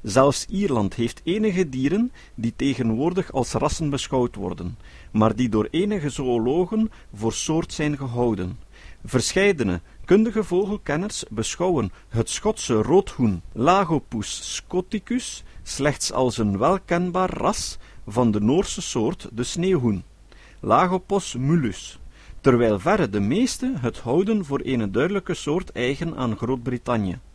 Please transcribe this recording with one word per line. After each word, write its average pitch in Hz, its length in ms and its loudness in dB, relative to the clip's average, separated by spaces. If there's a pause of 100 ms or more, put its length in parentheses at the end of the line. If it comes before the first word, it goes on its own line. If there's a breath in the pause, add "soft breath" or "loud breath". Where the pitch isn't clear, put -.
Zelfs 131 440 4
Ierland 123 480 0
heeft 117 300 -4
enige 190 440 0
dieren 156 440 0 (220 loud breath)
die 113 220 -2
tegenwoordig 135 760 0
als 131 200 -2
rassen 143 380 0
beschouwd 127 440 -2
worden, 90 440 -8 (320 loud breath)
maar 107 260 4
die 123 120 2
door 107 220 2
enige 175 400 0
zoologen 151 800 0 (240 loud breath)
voor 110 180 -2
soort 165 400 -2
zijn 147 240 -2
gehouden. 117 640 -2 (460 loud breath)
Verscheidene 127 760 2 (240 soft breath)
kundige 214 400 4
vogelkenners 190 840 -2
beschouwen 113 640 0 (160 soft breath)
het 113 220 -2
Schotse - 440 -2
roodhoen 110 680 2 (100)
Lagopus 156 1000 0
scoticus - 920 -6 (180 soft breath)
slechts - 500 -2
als 127 260 2
een 104 200 2
welkenbaar 180 720 2
ras - 480 -2 (280 soft breath)
van 113 240 2
de 104 100 2
Noorse 156 420 2
soort 123 500 -2
de 113 100 -6
sneeuwhoen, 131 600 0 (580 soft breath)
Lagopus 180 800 2
mullus, 135 600 -2 (420 soft breath)
terwijl 117 380 6
verre 151 320 2
de 101 100 0
meeste 233 580 0
het 120 200 -4
houden 190 460 0
voor 139 160 -2
ene 117 300 -2
duidelijke 175 440 0
soort 160 380 -4
eigen 139 440 -2
aan 117 200 -2
Groot-Brittannië. 120 840 -2 (160)